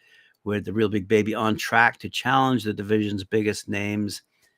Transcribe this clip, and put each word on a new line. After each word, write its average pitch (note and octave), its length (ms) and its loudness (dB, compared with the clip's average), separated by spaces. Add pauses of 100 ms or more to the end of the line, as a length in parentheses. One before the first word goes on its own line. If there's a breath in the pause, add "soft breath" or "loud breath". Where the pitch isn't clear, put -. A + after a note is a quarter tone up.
(440 soft breath)
with G#2 220 -4
the G#2 80 -8
real G#2+ 160 2
big F#2+ 180 -2
baby G#2+ 260 2
on A2 220 0
track A#2 440 2
to G#2 100 -10
challenge C3 540 0
the G#2+ 100 -2
division's G#2 500 0
biggest G#2 460 -2
names G#2 540 -4 (340)